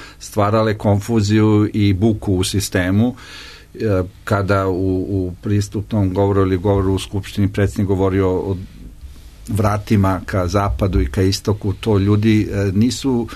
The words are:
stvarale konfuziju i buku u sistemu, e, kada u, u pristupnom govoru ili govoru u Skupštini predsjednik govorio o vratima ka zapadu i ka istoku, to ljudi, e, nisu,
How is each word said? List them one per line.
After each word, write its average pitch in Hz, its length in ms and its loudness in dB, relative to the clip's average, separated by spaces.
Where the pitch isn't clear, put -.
stvarale 104 580 0
konfuziju 107 960 2
i 101 200 2
buku 107 400 0
u 92 100 0
sistemu, 98 720 0
e, 101 280 0
kada 98 440 0
u, 92 420 0
u 92 320 -2
pristupnom 104 720 -2
govoru 98 280 2
ili 95 160 2
govoru 95 360 2
u 95 60 0
Skupštini 98 540 -4
predsjednik 98 340 0
govorio 95 420 2
o 92 280 -2
vratima 104 800 0
ka 92 220 -2
zapadu 98 540 0
i - 100 -2
ka 101 100 -2
istoku, 101 520 -2
to 104 240 0
ljudi, 104 540 2
e, 101 220 -2
nisu, 120 640 0